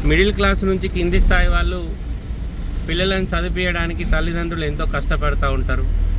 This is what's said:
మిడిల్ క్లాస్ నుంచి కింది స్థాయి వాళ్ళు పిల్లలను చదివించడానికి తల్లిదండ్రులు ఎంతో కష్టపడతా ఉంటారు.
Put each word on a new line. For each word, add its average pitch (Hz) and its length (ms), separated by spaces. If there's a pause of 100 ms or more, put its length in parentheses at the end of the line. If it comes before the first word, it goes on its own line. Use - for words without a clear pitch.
మిడిల్ 175 280
క్లాస్ 196 320
నుంచి 190 240
కింది 180 320
స్థాయి 180 280
వాళ్ళు 175 600 (800)
పిల్లలను 185 340
చదివించడానికి 170 840
తల్లిదండ్రులు 165 600
ఎంతో 147 200
కష్టపడతా 147 640
ఉంటారు. 139 600 (100)